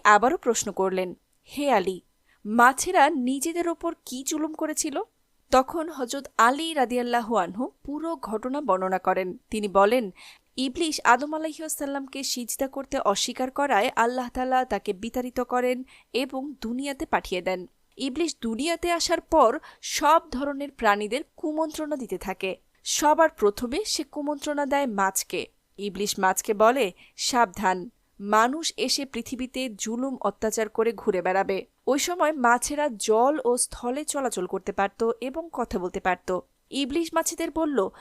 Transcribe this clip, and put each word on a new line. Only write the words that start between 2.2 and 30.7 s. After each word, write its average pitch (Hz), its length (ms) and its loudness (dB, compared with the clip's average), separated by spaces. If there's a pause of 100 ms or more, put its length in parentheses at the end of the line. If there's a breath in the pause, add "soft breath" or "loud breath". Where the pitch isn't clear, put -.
মাছেরা 269 640 4
নিজেদের 302 580 -2
ওপর 339 260 -4 (120)
কি 254 160 -10
জুলুম 311 320 -4
করেছিল?" 311 480 -4 (480)
তখন 269 380 2
হযরত 262 380 -8 (120)
আলী 285 360 4
রাদিয়াল্লাহু 240 640 0
আনহু 190 340 -2 (140)
পুরো 302 320 -6
ঘটনা 254 440 -6
বর্ণনা 190 380 0
করেন। 185 380 -2 (140)
তিনি 208 180 -2
বলেন, 202 420 4 (460 loud breath)
ইবলিস 277 480 -2
আদম 269 300 4
আলাইহিসসালামকে 285 880 -6
সিজদা 254 460 -4
করতে 269 300 -6
অস্বীকার 254 520 0
করায় 254 460 2
আল্লাহ 247 320 0
তাআলা 254 360 0
তাকে 208 280 -4
বিতাড়িত 233 480 -6
করেন 247 420 -2 (300 soft breath)
এবং 269 480 -4
দুনিয়াতে 269 460 -6
পাঠিয়ে 180 360 -2
দেন। 185 240 -4 (300)
ইবলিস 285 440 -4
দুনিয়াতে 320 520 -2
আসার 339 280 0
পর 285 380 4 (240 loud breath)
সব 311 480 4
ধরনের 285 400 -6
প্রাণীদের 208 500 0 (160)
কুমন্ত্রণা 311 600 -4
দিতে 214 220 -6
থাকে। 190 380 -6 (280)
সবার 311 440 4
প্রথমে 381 560 0
সে - 200 -4
কুমন্ত্রণা 285 600 -4
দেয় 277 200 2
মাছকে। 196 600 -2 (320)
ইবলিস 196 400 -4
মাছকে 190 360 2
বলে, 214 380 4 (240 soft breath)
'সাবধান, 196 760 0 (300)
মানুষ 226 560 2
এসে - 280 -2
পৃথিবীতে 254 720 -8
জুলুম 247 420 -4
অত্যাচার 214 480 -2
করে 226 240 2